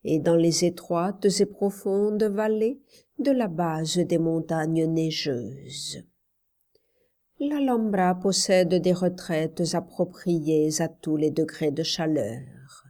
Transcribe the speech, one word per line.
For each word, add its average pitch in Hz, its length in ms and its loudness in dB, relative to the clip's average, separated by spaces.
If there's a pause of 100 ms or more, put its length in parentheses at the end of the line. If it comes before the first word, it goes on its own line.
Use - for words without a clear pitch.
et 156 160 0
dans 165 160 2
les 165 280 2
étroites 175 600 -2 (140)
et 196 60 4
profondes 202 760 -2
vallées 214 560 -2 (400)
de 277 100 2
la 247 160 2
base 160 520 -2
des 175 200 2
montagnes 160 680 0
neigeuses. 143 1160 -4 (1400)
L'Alhambra 226 800 2
possède 185 580 2
des 180 180 4
retraites 175 840 -2
appropriées 160 1040 0
à 160 80 0
tous 156 280 -2
les 151 140 2
degrés 156 400 -2
de 147 140 -4
chaleur. 131 1040 -4